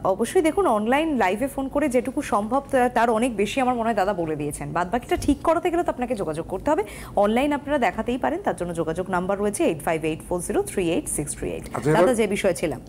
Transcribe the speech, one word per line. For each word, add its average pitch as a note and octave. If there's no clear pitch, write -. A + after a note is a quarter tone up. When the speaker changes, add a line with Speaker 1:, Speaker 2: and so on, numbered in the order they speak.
Speaker 1:
অবশ্যই G#3
দেখুন, E4
অনলাইন C4
লাইভে G#3+
ফোন C4+
করে C#4+
যেটুকু A#3+
সম্ভব A3
তা-, B3
তার A#3
অনেক A3+
বেশি G3+
আমার B3+
মনে A#3
হয় A3+
দাদা G3
বলে D#3+
দিয়েছেন। D3
বাদ F3
বাকিটা B3
ঠিক -
করাতে E4
গেলে E4+
তো E4
আপনাকে B3
যোগাযোগ D#3+
করতে F#3+
হবে। D#4+
অনলাইন A#3
আপনারা D4
দেখাতেই A#3
পারেন, D#4+
তার F#3
জন্য F3
যোগাযোগ E3
নাম্বার F#3
রয়েছে G#3
এইট E3+
ফাইভ D#3+
এইট D#3+
ফোর F3+
জিরো G#3+
থ্রি F#3+
এইট C#4+
সিক্স -
থ্রি C3
এইট। -
Speaker 2:
আচ্ছা, B2+
এবার D#3+
Speaker 1:
দাদা C4
যে G#3+
বিষয়ে F#3+
ছিলাম। D#3